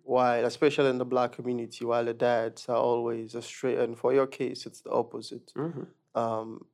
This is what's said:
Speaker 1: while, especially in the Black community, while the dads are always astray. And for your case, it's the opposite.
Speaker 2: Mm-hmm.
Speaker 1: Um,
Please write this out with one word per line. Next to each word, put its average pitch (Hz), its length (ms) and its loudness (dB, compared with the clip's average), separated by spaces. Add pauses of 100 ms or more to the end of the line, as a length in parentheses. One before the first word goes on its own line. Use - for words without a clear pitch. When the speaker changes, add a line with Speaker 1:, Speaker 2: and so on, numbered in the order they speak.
Speaker 1:
while, 123 420 4
especially 139 460 4
in 127 80 0
the 127 60 0
Black 123 260 2
community, 120 520 -6
while 117 220 2
the 117 80 -2
dads 117 560 0
are 120 80 2
always 117 560 0
astray. 117 420 -4
And 117 220 0
for 127 160 2
your 135 140 4
case, - 400 -6
it's - 140 -20
the 110 100 -10
opposite. 117 680 -4
Speaker 2:
Mm-hmm. 143 640 -6
Speaker 1:
Um, 113 540 -4